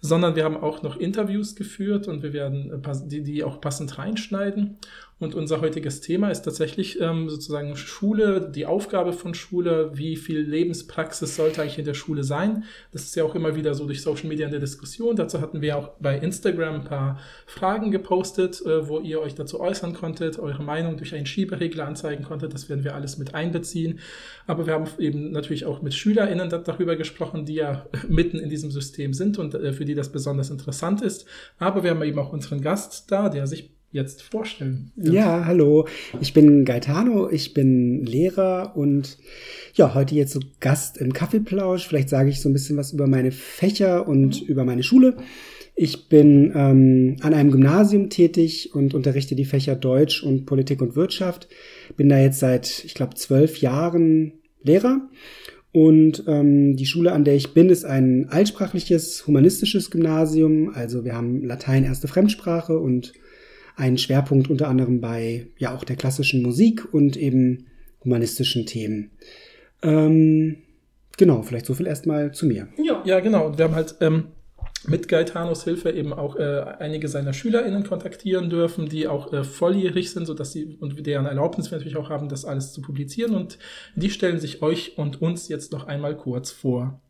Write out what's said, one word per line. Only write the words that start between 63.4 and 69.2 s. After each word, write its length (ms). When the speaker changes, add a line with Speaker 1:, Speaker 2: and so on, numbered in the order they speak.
Speaker 2:
einen 200
Schwerpunkt 520
unter 180
anderem 320
bei, 480
ja, 160
auch 120
der 100
klassischen 480
Musik 500
und 220
eben 520
humanistischen 600
Themen. 460